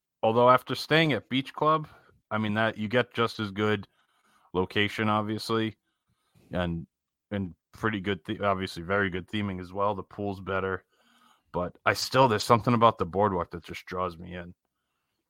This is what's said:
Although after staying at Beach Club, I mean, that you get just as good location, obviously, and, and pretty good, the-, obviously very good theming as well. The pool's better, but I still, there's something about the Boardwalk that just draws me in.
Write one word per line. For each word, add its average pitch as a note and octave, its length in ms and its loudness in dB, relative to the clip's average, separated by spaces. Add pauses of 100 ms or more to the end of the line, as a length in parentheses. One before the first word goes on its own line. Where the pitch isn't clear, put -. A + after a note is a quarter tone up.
(220)
Although A#2+ 300 6
after B2+ 240 2
staying D#3 380 2
at G2+ 140 -4
Beach - 280 -4
Club, D#3 340 0 (400)
I G#2+ 80 -2
mean, G#2+ 160 -2
that A2 240 0
you G#2+ 100 -4
get A#2+ 280 0
just A#2 240 0
as G#2+ 100 -4
good G#2 380 0 (680)
location, G#2 560 0
obviously, G#2+ 680 -2 (760)
and, E2+ 340 -4 (460)
and F#2+ 240 -6 (160)
pretty A2 280 -2
good, F#2 260 -4
the-, G#2+ 160 -6
obviously F#2+ 420 -2
very G2 260 0
good F2+ 180 -6
theming G2+ 320 -4
as F2+ 140 -12
well. G2+ 220 -2
The F#2 80 -8
pool's G2+ 360 -8
better, F#2+ 440 -4 (680)
but F2 320 -6
I G#2+ 80 4
still, C3 340 4
there's G#2+ 160 0
something A#2+ 300 4
about A2+ 240 6
the - 80 -2
Boardwalk F2+ 460 0
that E2+ 120 -12
just - 220 -16
draws F2+ 320 -6
me F2 180 -14
in. F2 180 -12 (760)